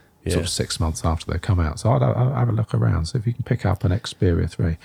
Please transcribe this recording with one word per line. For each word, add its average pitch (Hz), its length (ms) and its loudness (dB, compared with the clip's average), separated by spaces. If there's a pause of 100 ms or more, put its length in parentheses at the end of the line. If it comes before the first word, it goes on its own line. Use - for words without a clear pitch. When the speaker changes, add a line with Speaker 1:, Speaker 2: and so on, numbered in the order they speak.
(260)
Speaker 1:
sort 87 100 0
Speaker 2:
Yeah. - 40 2
Speaker 1:
of 85 100 -2
six - 300 -4
months 80 260 -2
after 82 260 -2
they 85 80 -2
come 90 200 2
out. 78 200 0
So 110 120 2
I'd, 131 100 4
I'd 127 340 2
have 120 140 2
a - 20 0
look 107 220 -2
around, 107 320 2
see 127 120 -4
if 107 80 -2
you 120 80 0
can - 100 -6
pick - 220 -2
up 92 200 0
an 95 60 4
Xperia 85 580 0
three, 82 360 -2